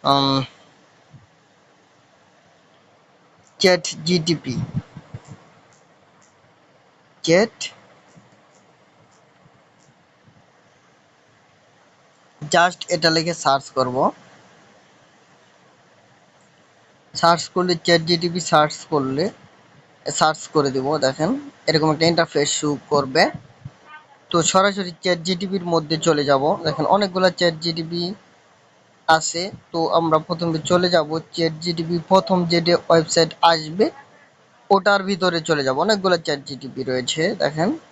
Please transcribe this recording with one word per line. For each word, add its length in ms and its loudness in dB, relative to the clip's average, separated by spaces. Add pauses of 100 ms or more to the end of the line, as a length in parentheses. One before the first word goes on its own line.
উম, 380 2 (3250)
চ্যাট 300 2 (160)
জিটিপি। 520 -2 (2750)
চ্যাট, 480 0 (4000)
just 360 2
এটা 220 0
লিখে 240 0
সার্চ 360 -2
করব। 400 0 (3000)
সার্চ 340 2
করলে, 260 -2
চ্যাট 280 2
জিটিপি 380 -2
সার্চ 320 2 (180)
করলে, 400 0 (800)
সার্চ 380 0
করে 220 0
দিব। 280 -2
দেখেন, 520 -2 (160)
এরকম 260 2
একটা 140 0
ইন্টারফেস 440 0
শো 260 -2 (120)
করবে। 420 2 (1000)
তো 120 2
সরাসরি 480 0
চ্যাট 320 -2
জিটিপির 420 -4
মধ্যে 320 0
চলে 280 2
যাব। 400 2
দেখেন, 220 -2
অনেকগুলা 440 2
চ্যাট 300 0
জিটিপি 540 -6 (920)
আছে। 440 0 (220)
তো 160 -2
আমরা 300 2
প্রথমে 400 -4
চলে 300 0
যাব 300 0
চ্যাট 420 -4
জিটিপি, 480 -4
প্রথম 380 2
যে 280 2
ওয়েবসাইট 680 2
আসবে 480 0 (800)
ওটার 320 2
ভিতরে 380 -2
চলে 240 -2
যাব। 140 0
অনেকগুলা 380 0
চ্যাট 300 -6
জিটিপি 380 -12
রয়েছে, 500 -2
দেখেন। 440 -2 (140)